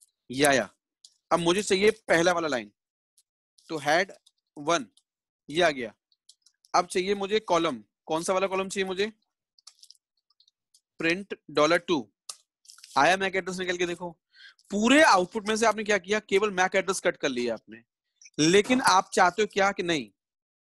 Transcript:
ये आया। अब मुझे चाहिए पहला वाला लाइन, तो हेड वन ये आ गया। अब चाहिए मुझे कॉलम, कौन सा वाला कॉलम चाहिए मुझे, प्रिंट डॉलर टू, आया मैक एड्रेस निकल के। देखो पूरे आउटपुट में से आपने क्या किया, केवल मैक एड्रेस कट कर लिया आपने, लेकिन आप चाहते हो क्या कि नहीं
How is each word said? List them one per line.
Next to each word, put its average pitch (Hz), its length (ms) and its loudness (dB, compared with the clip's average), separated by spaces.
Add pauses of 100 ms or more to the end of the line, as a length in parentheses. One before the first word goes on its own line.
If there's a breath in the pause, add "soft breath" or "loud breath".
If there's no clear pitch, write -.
(300)
ये 131 160 -2
आया। 127 220 2 (640)
अब 170 80 4
मुझे 175 220 0
चाहिए 202 280 2 (180)
पहला 170 240 4
वाला 170 160 -4
लाइन, 117 240 -6 (1000)
तो 160 80 -6
हेड 160 340 0 (440)
वन 147 300 -2 (600)
ये 151 140 -2
आ 165 80 4
गया। 120 220 -6 (840)
अब 180 120 0
चाहिए 190 280 -2
मुझे 196 260 -2
कॉलम, 165 420 -2 (240)
कौन 160 160 -4
सा 190 100 -2
वाला 185 140 0
कॉलम 190 220 -4
चाहिए 190 180 -6
मुझे, 190 200 -4 (1900)
प्रिंट 175 360 -4 (140)
डॉलर 151 280 2
टू, 151 300 -4 (880)
आया 165 180 4
मैक 190 200 -4
एड्रेस 185 220 -6
निकल 180 180 -4
के। 175 100 -2
देखो 175 240 -8 (600 loud breath)
पूरे 233 320 4
आउटपुट 202 460 2
में 220 80 0
से 226 100 0
आपने 214 180 0
क्या 208 140 0
किया, 185 220 -4
केवल 202 320 0
मैक 185 240 0
एड्रेस 185 240 -2
कट 170 160 -2
कर 151 120 -4
लिया 120 260 -4
आपने, 107 280 -16 (560)
लेकिन 208 500 4
आप 185 260 4
चाहते 185 280 2
हो 208 100 -2
क्या 196 200 2
कि 202 100 -8
नहीं 156 280 -4 (540)